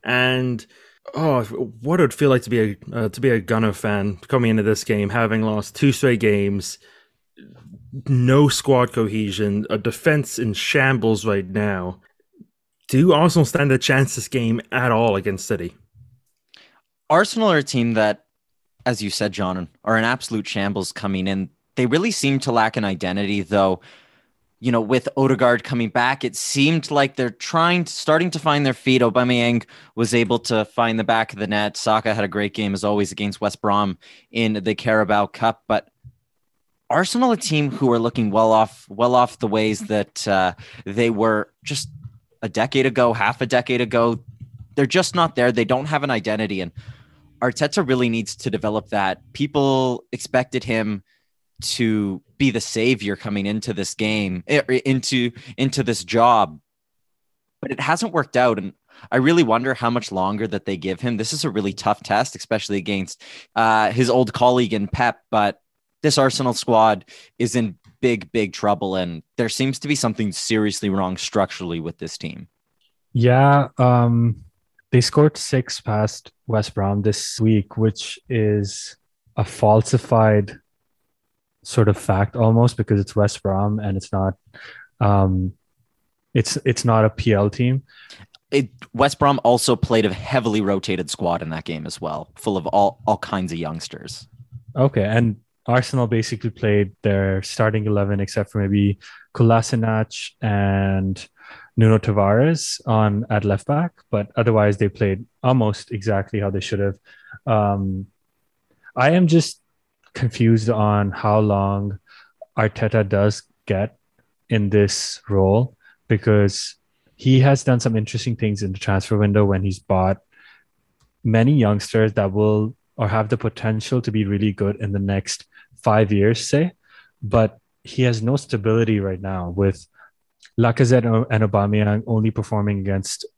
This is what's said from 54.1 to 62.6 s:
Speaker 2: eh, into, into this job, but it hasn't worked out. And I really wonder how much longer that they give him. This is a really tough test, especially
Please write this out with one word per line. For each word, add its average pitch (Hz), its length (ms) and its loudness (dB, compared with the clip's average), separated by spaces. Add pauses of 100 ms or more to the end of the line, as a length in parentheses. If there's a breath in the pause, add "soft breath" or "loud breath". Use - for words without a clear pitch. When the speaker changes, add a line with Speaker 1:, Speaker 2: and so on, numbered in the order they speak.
Speaker 2:
eh, 143 140 0 (240)
into, 127 440 -2 (280 loud breath)
into 135 260 -2
this 101 220 -4
job, 110 520 2 (1040)
but - 100 -10
it 135 120 -8
hasn't 165 320 -2
worked 139 240 -2
out. 120 200 2
And 95 140 -8 (400 loud breath)
I 123 60 0
really 156 260 4
wonder 120 300 0
how 120 160 -2
much 117 200 -4
longer 98 380 -2
that 98 160 -6
they 98 140 -4
give 92 240 -6
him. 120 160 -4
This 113 160 -6
is 147 100 -6
a 151 60 -2
really 98 240 -4
tough 104 280 -4
test, 113 360 -2
especially 104 400 -4